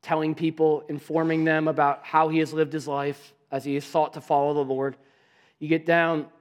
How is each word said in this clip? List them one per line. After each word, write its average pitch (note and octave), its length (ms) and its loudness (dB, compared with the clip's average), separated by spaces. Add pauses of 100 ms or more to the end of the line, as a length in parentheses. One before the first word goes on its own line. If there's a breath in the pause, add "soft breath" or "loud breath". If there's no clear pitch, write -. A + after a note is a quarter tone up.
telling D#3 340 -2
people, D#3 540 0
informing D#3+ 560 -2
them D#3 240 2
about C#3+ 340 0
how D#3+ 240 2
he D#3+ 120 2
has D#3 120 0
lived D#3 220 0
his D3 140 -6
life C#3+ 460 -6 (180)
as C3+ 120 -6
he C#3 120 -4
has C#3+ 100 -4
sought D#3 280 0
to D3+ 80 -12
follow D3 320 2
the D3 120 0
Lord. C3+ 320 -4 (640 soft breath)
You D3+ 100 -10
get D#3+ 160 0
down E3 400 0 (160)